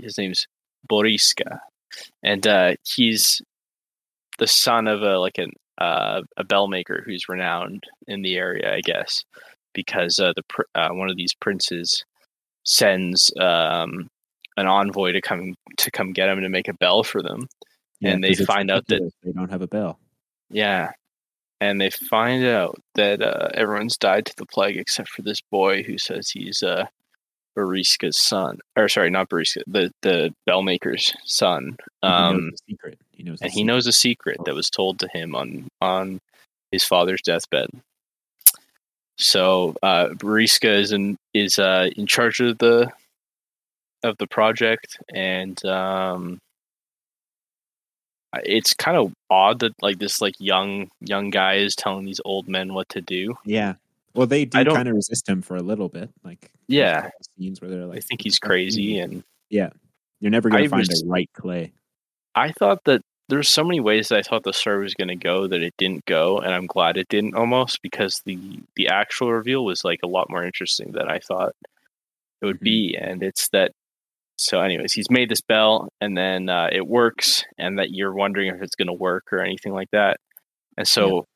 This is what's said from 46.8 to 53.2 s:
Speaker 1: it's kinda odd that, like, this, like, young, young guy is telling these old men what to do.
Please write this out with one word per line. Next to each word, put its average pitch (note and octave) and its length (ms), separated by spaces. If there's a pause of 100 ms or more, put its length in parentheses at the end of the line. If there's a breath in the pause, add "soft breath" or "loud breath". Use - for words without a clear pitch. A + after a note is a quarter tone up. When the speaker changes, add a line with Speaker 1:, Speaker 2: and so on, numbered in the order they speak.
Speaker 1:
it's G#2+ 300
kinda D3+ 360 (200)
odd G2 300
that, A2+ 200
like, G2+ 180
this, G2+ 220
like, G2+ 180
young, G2 520 (100)
young G2+ 300
guy G2 240
is G2+ 200
telling G2 300
these G2 220
old G2 220
men F#2+ 260
what F#2+ 160
to G#2 100
do. F#2 460